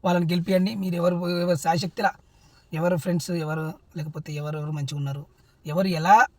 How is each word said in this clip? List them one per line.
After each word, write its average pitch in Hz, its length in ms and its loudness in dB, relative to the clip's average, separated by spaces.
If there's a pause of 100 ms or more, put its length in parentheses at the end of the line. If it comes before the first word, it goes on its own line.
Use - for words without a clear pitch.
వాళ్ళని 175 220 4
గెలిపియండి. 185 480 2
మీరు 185 200 -2
ఎవరు, 175 460 0
ఎవరు 175 160 2
శాయశక్తిలా, 175 560 0 (600)
ఎవరు 175 240 2
ఫ్రెండ్స్, 175 340 -2
ఎవరు, 160 440 -4 (220)
లేకపోతే 156 360 -10
ఎవరెవరు 151 380 -6
మంచిగా 147 260 -6
ఉన్నారు, 143 300 -6 (400)
ఎవరు 175 200 0
ఎలా 190 400 6 (120)